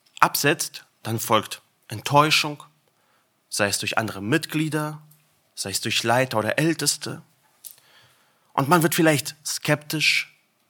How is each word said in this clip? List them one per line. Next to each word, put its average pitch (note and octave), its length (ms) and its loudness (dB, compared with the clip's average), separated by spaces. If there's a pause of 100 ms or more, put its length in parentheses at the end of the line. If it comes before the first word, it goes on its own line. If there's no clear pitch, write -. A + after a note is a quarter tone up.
(200)
absetzt, - 680 0 (180)
dann A2+ 160 -4
folgt - 420 0 (280)
Enttäuschung, D3 760 2 (840)
sei - 180 0
es G2 120 -2
durch - 180 -4
andere G#2 240 -4
Mitglieder, D3+ 800 -4 (540)
sei - 160 -8
es F#2+ 100 -4
durch - 220 -2
Leiter A#2+ 340 2
oder G#2+ 200 0
Älteste. D3+ 640 -2 (1300)
Und C3+ 160 0
man E3+ 120 6
wird E3+ 140 2
vielleicht D#3 400 2 (100)
skeptisch, - 880 -2 (360)